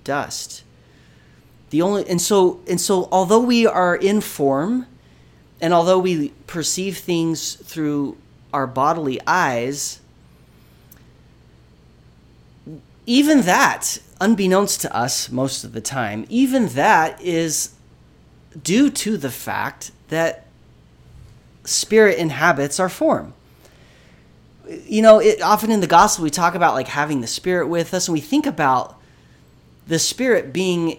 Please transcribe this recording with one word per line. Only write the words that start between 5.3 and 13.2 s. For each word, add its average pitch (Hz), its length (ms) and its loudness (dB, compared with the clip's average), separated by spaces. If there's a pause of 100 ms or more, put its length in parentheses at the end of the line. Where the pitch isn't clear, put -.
and 170 140 0
although 175 260 4
we 170 320 -2 (160)
perceive 175 520 -6
things 165 560 -4
through 147 640 -6 (340)
our 135 140 -4
bodily 135 600 -2
eyes, 143 720 -2 (3000)
even 277 360 4